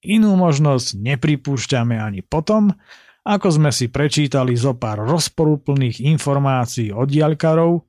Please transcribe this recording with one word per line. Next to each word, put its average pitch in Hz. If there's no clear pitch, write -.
Inú 208
možnosť 143
nepripúšťame 123
ani 104
potom, 208
ako 208
sme 151
si 120
prečítali 131
zo 123
pár 107
rozporuplných 143
informácií 131
od 127
diaľkarov 160